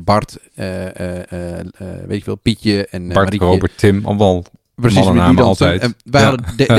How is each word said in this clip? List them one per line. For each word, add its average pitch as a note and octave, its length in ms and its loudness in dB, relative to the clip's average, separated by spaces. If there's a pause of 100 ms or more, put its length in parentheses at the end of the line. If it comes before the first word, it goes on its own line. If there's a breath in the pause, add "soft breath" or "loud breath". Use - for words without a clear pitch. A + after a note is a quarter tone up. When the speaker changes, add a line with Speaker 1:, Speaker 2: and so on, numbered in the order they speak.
Speaker 1:
Bart, G#2 340 0 (180)
eh, F#2 300 -8
eh, F2+ 460 -10
eh, F2 280 -10
eh, F2 60 -12 (420)
weet G2+ 120 -6
je G2 60 -14
wel, G2+ 120 -8
Pietje G#2 500 -2
en, F2+ 200 -10
eh, F2+ 60 -6
Speaker 2:
Bart, F#2+ 120 2
Speaker 1:
Marietje. F#2+ 200 -2
Speaker 2:
Robert, F#2 320 0
Tim, G2+ 280 2
allemaal G2+ 380 2 (320)
Speaker 1:
Precies, A#2+ 220 2
wie F#2+ 100 4
die F#2 140 4
Speaker 2:
Mannennamen F2 140 4 (100)
Speaker 1:
dan G2 100 2
steun-, F2+ 160 2
Speaker 2:
altijd. G#2 200 -2
Speaker 1:
en - 200 -18
wij C#3 100 4
Speaker 2:
Ja. A2 80 4
Speaker 1:
hadden A#2+ 280 -4
de-, C#3 80 2 (140)